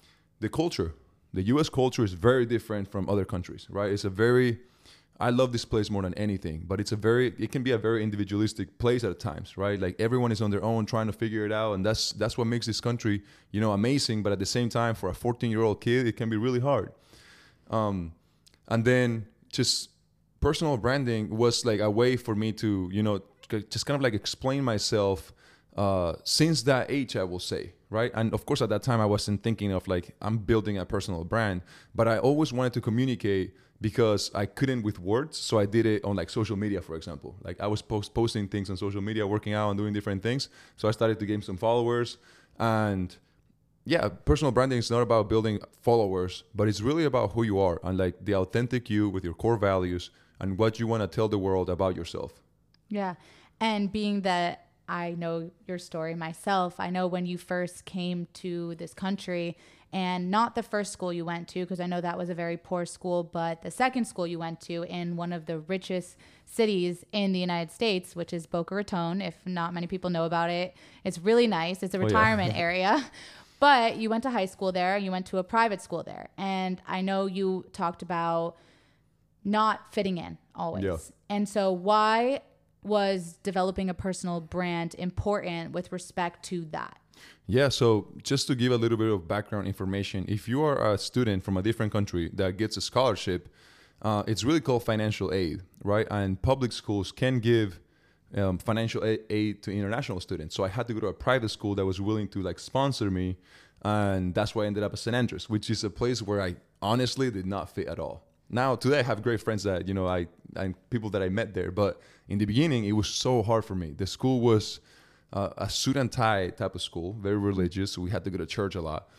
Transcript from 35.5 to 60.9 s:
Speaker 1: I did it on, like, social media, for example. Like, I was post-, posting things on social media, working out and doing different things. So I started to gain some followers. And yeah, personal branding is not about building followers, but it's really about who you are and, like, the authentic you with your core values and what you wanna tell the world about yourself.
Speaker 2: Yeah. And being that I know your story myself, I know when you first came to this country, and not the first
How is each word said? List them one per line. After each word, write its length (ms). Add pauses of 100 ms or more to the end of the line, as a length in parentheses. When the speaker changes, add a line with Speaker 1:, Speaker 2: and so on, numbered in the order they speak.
Speaker 1:
I 60
did 200
it 200
on, 100
like, 140
social 260
media, 260
for 140
example. 460
Like, 180
I 80
was 140
post-, 320
posting 340
things 220
on 80
social 240
media, 260
working 260
out 180
and 60
doing 140
different 320
things. 240 (300)
So 100
I 40
started 280
to 60
gain 160
some 160
followers. 600 (400)
And 560 (720)
yeah, 240 (160)
personal 300
branding 260
is 100
not 120
about 260
building 320 (220)
followers, 640 (100)
but 140
it's 100
really 240
about 280
who 120
you 160
are 240
and, 140
like, 260
the 120
authentic 540
you 200
with 160
your 80
core 240
values 540 (280)
and 180
what 220
you 80
wanna 200
tell 200
the 120
world 300
about 280
yourself. 440 (460)
Speaker 2:
Yeah. 280 (440)
And 320
being 300
that 460 (200)
I 240
know 400 (160)
your 120
story 360
myself, 640
I 100
know 180
when 180
you 120
first 460
came 520
to 400
this 180
country, 640 (360)
and 380
not 240
the 80
first 280